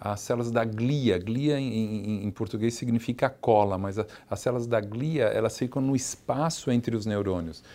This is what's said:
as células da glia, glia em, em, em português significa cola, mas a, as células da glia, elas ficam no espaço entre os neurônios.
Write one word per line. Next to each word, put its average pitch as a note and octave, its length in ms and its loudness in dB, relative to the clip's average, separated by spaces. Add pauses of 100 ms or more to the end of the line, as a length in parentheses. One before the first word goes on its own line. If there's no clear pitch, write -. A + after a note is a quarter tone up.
as G#2 200 -4
células A#2+ 320 -2
da A#2 120 4
glia, A#2 540 2
glia C3+ 400 0
em, C3+ 80 -2
em, G#2+ 600 -2
em G2+ 40 0
português A2 440 -2
significa B2 540 0
cola, G#2 480 4
mas G2 220 -2
a, G#2 80 -2 (240)
as G2+ 80 -2
células B2 300 -2
da A#2 120 2
glia, A#2+ 440 -2
elas G#2+ 340 2
ficam C3 240 -2
no C3+ 140 2
espaço C3+ 720 -2
entre A#2+ 240 2
os G#2+ 100 -2
neurônios. F#2+ 600 -2 (100)